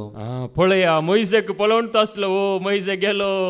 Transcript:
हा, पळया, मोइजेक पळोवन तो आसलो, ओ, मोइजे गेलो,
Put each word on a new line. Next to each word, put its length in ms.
हा, 300
पळया, 440
मोइजेक 500
पळोवन 360
तो 120
आसलो, 320
ओ, 280
मोइजे 380
गेलो, 340